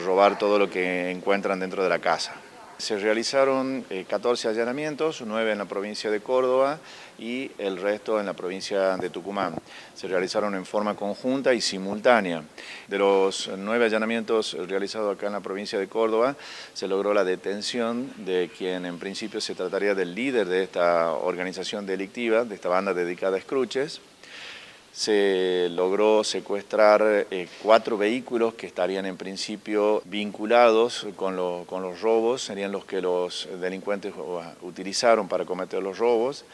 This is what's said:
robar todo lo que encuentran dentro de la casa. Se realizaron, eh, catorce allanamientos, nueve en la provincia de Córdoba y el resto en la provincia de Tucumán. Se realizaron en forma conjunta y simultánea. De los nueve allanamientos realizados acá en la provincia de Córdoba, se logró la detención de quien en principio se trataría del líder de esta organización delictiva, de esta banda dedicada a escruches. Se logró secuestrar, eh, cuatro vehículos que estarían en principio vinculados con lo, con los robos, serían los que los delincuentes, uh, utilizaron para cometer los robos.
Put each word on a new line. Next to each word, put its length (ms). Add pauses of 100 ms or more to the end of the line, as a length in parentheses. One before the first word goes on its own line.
robar 340
todo 220
lo 100
que 420
encuentran 480
dentro 240
de 60
la 100
casa. 340 (440)
Se 200
realizaron, 960
eh, 180
catorce 380
allanamientos, 760
nueve 300
en 80
la 60
provincia 440
de 100
Córdoba 600 (400)
y 400
el 180
resto 420
en 60
la 80
provincia 640
de 140
Tucumán. 420 (400)
Se 140
realizaron 480
en 100
forma 300
conjunta 580
y 80
simultánea. 840 (440)
De 100
los 580
nueve 300
allanamientos 720 (100)
realizados 480
acá 120
en 60
la 80
provincia 360
de 100
Córdoba, 480 (380)
se 140
logró 260
la 100
detención 920
de 400
quien 300
en 100
principio 440
se 120
trataría 400
del 220
líder 320
de 160
esta 480
organización 720
delictiva, 600
de 100
esta 140
banda 260
dedicada 400
a 40
escruches. 640 (920)
Se 760
logró 540
secuestrar, 760 (300)
eh, 160 (160)
cuatro 340
vehículos 580
que 120
estarían 380
en 100
principio 880
vinculados 1120
con 220
lo, 280
con 160
los 200
robos, 400
serían 320
los 100
que 160
los 480 (140)
delincuentes, 520
uh, 280 (220)
utilizaron 680
para 160
cometer 360
los 160
robos. 460 (100)